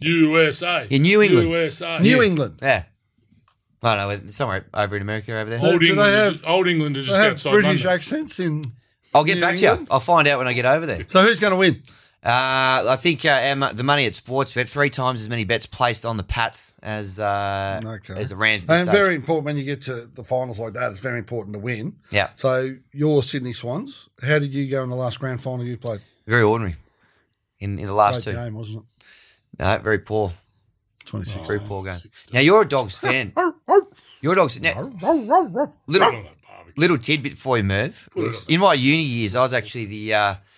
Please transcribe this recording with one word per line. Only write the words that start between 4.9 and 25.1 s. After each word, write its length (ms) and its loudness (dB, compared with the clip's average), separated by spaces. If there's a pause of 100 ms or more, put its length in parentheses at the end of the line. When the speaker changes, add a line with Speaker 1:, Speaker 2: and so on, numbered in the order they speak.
Speaker 2:
in 40 -6
America 380 -6
over 100 -8
there. 100 -4
Speaker 3:
Do, 80 0
Speaker 1:
Old 120 4
Speaker 3:
do 60 6
they 60 4
Speaker 1:
England 220 4
are 120 4
Speaker 3:
have, 80 0
Speaker 1:
just, 140 -10
Old 200 2
England 300 0
are 40 -6
just 160 0
Speaker 3:
they 60 6
have 100 4
Speaker 1:
outside 180 -4
Speaker 3:
British 340 4
Speaker 1:
London. 60 2
Speaker 3:
accents 480 -4
in 240 -4 (520)
Speaker 2:
I'll 80 6
get 120 2
Speaker 3:
New 60 -2
Speaker 2:
back 140 2
Speaker 3:
England? 220 4
Speaker 2:
to 60 -12
you. 60 -14
I'll 120 2
find 260 4
out 100 4
when 100 -2
I 60 -2
get 120 0
over 200 4
there. 220 -6
Speaker 3:
So 140 4
who's 180 4
gonna 160 2
win? 260 2 (420)
Speaker 2:
Uh, 640 2
I 140 2
think, 240 0
uh, 40 4
our 260 2
mo-, 180 0
the 100 -8
money 220 2
at 80 -2
Sportsbet, 560 -4
three 220 0
times 300 -2
as 80 -10
many 140 -4
bets 220 -2
placed 400 -2
on 120 -4
the 60 -4
Pats 500 -6 (100)
as, 360 -8
uh, 640 -2
Speaker 3:
Okay. 380 -12
Speaker 2:
as 80 -6
the 60 -10
Rams 280 0
at 40 -8
this 140 4
Speaker 3:
And 80 -2
Speaker 2:
stage. 100 4
Speaker 3:
very 160 2
important 300 -2
when 120 -4
you 60 -4
get 200 -6
to 220 -10
the 180 -18
finals 360 -6
like 140 -8
that, 180 -4
it's 80 -14
very 180 -6
important 380 -8
to 40 -10
win. 360 -6 (160)
Speaker 2:
Yeah. 240 0
Speaker 3:
So 400 -2 (180)
your 300 2
Sydney 300 -6
Swans, 540 -10 (140)
how 160 2
did 160 -2
you 160 -4
go 140 -2
in 80 -6
the 40 -6
last 240 -4